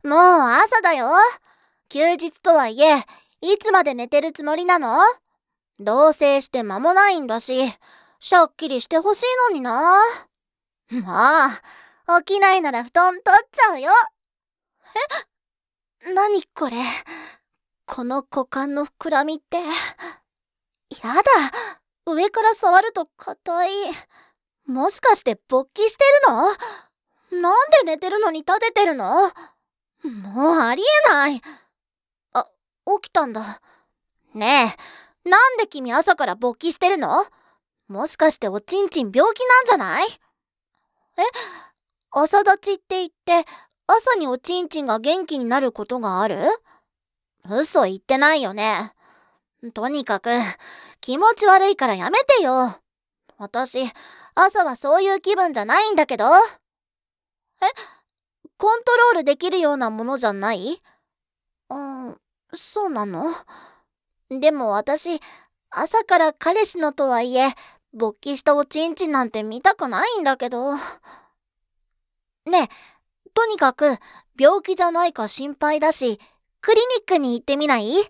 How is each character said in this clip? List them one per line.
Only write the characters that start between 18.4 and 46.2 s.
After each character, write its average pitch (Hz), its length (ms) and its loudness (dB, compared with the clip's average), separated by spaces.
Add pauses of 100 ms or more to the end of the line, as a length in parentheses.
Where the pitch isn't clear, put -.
間 277 300 -6
の 294 100 -4
膨 - 260 -12
ら 285 120 0
み 311 120 -4
っ 302 40 -12
て。 - 200 -8
や - 1600 -12
だ。 381 80 2 (840)
上 339 260 -2
か 453 120 -4
ら 440 100 4
触 381 300 4
る 440 100 -6
と 339 140 -6 (100)
硬 349 500 -6
い。 381 40 -2 (960)
も 269 240 -2
し - 100 -6
か 453 140 4
し - 80 -2
て 226 160 -2 (100)
勃 262 240 0
起 427 160 0
し - 80 -4
て 554 80 4 (220)
る 277 60 6 (1040)
の？ - 20 -4
な 349 120 2
ん - 20 4 (300)
で - 20 -
寝 320 100 -4
て 370 140 -8
る 403 80 -2
の 415 140 0
に 320 80 -8
立 370 180 0
て 453 140 -2
て 415 120 2
る 320 120 0
の？ 269 340 2 (720)
も 233 520 -4
う 294 40 2
あ 240 160 0
り 349 80 -4 (240)
え - 20 6
な 285 200 4
い。 262 120 -6 (920)
あ、 - 160 -4 (520)
起 - 80 -18
き - 40 -20
た 320 120 0
ん 240 80 -8
だ。 214 280 -12 (760)
ね 226 400 0 (500)
え、 349 40 -6
な 370 100 4 (120)
ん 494 80 -6
で 403 100 -2
君 254 240 -10
朝 330 240 2
か 262 100 -2
ら 185 80 -4
勃 240 240 -6
起 330 140 -4
し - 80 -8
て 359 100 2
る 381 80 -2
の？ 262 260 0 (600)
も 208 220 -8
し - 80 -10
か 311 160 2
し - 60 -8
て 226 100 -6
お 202 120 -6
ち 392 220 -4
ん 381 60 -2
ち 285 160 -4
ん 196 100 -8
病 381 180 2
気 508 140 -4
な 508 160 6
ん - 40 -6
じ 466 60 2
ゃ 392 60 4
な 196 260 -4
い？ 440 40 -4
え？ - 1120 -14 (880)
朝 349 320 0
立 392 160 2
ち 403 160 -6
っ 381 40 -8
て - 180 -8
言 370 100 -4
っ - 20 -16
て、 339 400 -2 (380)
朝 453 300 2
に 311 100 -4
お 254 120 -4
ち 359 220 -6
ん 330 80 -8
ち 302 140 -8
ん 269 40 -6
が 220 120 -2
元 311 260 -2
気 302 140 -8
に 247 60 -6
な 247 160 -2
る 254 100 -2
こ 208 160 -12
と 247 140 -8
が 190 200 -4